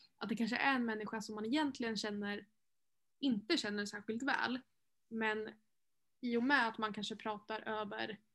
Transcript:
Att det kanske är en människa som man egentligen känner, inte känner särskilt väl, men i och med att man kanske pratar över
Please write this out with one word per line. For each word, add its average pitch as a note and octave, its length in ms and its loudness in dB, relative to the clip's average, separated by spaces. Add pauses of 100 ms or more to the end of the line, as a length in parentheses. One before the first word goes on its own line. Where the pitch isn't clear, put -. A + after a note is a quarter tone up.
(180)
Att G#3 100 -6
det G#3+ 80 -2
kanske A3+ 200 0
är C4+ 180 6
en B3 100 2
människa G#3+ 360 -2
som G#3+ 140 -8
man G#3+ 120 -4
egentligen B3 500 0
känner, G#3 500 -2 (720)
inte A3+ 380 2
känner G#3 300 0
särskilt A3 360 -6
väl, B3+ 380 2 (480)
men A3 420 0 (680)
i A#3+ 160 0
och A#3 60 4
med C4 260 6
att A3 100 -8
man G#3+ 140 0
kanske G#3+ 240 -6
pratar G#3+ 520 -4
över G#3+ 520 -4 (140)